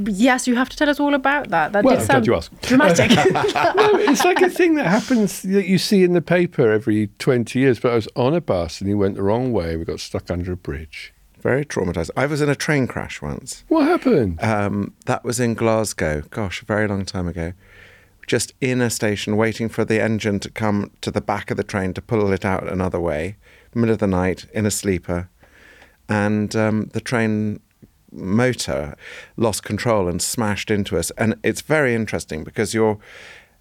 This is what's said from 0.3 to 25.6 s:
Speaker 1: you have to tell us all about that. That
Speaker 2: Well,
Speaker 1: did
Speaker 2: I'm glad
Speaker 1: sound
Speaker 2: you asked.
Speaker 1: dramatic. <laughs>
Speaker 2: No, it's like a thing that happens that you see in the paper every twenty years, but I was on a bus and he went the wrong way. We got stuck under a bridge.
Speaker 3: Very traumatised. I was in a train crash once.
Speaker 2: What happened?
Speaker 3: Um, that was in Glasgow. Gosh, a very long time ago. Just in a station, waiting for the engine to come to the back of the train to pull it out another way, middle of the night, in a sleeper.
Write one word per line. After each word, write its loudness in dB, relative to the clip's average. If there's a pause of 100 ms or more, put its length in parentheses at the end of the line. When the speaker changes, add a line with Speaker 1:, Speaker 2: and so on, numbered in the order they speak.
Speaker 1:
you 2
have 0
to -16
tell 0
us -2
all 2
about -2
that. 0
That 2
Speaker 2:
Well, 6
Speaker 1:
did 0
Speaker 2:
I'm -2
glad 4
Speaker 1:
sound 4
Speaker 2:
you 4
asked. -8
Speaker 1:
dramatic. 4
<laughs> 4
Speaker 2:
No, 6
it's 2
like 4
a 4
thing 2
that 0
happens 0
that 0
you 4
see 4
in 4
the 4
paper 2
every 2 (100)
twenty 0
years, 4
but 2
I 2
was 0
on 2
a 0
bus -2
and -2
he 0
went 0
the -4
wrong 0
way. -2
We -6
got -6
stuck -8
under -4
a -4
bridge. -12 (280)
Speaker 3:
Very 0
traumatised. -4
I 2
was -4
in 2
a 0
train 0
crash -10
once. -10
Speaker 2:
What 4
happened? 2
Speaker 3:
Um, 0 (120)
that -4
was -4
in 0
Glasgow. 0
Gosh, -6
a -16
very 0
long -4
time -6
ago. -6 (760)
Just -2
in 0
a 0
station, -2
waiting 0
for -4
the 2
engine 0
to -10
come -2 (100)
to -6
the -2
back -4
of -2
the -2
train -4
to -8
pull 0
it -2
out -2
another -2
way, -4 (360)
middle 0
of 0
the 0
night, 0
in -2
a 2
sleeper. -4 (800)